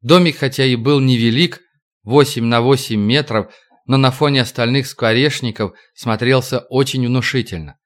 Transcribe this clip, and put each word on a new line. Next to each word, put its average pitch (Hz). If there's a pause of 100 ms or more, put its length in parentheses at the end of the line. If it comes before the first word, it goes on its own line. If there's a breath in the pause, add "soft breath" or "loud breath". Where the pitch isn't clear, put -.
Домик, 165
хотя 135
и 127
был 135
невелик, 127 (420)
восемь 127
на 117
восемь 127
метров, 110 (340 soft breath)
но 131
на 135
фоне 139
остальных 123
скворечников 120 (220 soft breath)
смотрелся 123
очень 131
внушительно. 120